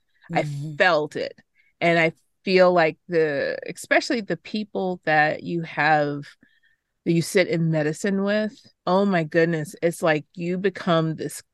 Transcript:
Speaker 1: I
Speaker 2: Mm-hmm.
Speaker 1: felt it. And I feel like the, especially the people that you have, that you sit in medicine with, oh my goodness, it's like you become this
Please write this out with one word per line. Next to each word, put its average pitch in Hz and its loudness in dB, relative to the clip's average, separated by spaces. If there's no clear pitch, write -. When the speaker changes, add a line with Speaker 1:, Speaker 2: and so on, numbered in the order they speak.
Speaker 1:
I 156 0
Speaker 2:
Mm-hmm. 147 -10
Speaker 1:
felt 151 2
it. 92 -8
And 170 2
I 165 2
feel 185 6
like 160 2
the, 151 0
especially 294 -2
the 196 -4
people 196 -6
that 151 2
you 170 -6
have, 147 0
that 175 0
you 170 2
sit 180 0
in 165 0
medicine 160 -2
with, 214 -2
oh 190 2
my 180 2
goodness, 165 0
it's 170 -2
like 156 0
you 180 -4
become 165 0
this - -10